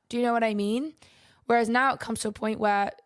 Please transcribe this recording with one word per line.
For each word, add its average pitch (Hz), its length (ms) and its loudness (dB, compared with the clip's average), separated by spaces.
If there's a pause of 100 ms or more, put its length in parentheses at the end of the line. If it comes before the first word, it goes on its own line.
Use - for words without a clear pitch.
Do 233 80 -6
you 240 60 0
know 240 100 2
what 226 120 2
I 214 100 0
mean? 226 400 -2 (520)
Whereas 233 220 4
now 254 260 2
it - 60 -10
comes 226 200 -6
to 220 80 -4
a 208 40 -4
point 214 280 -4
where 202 320 2 (140)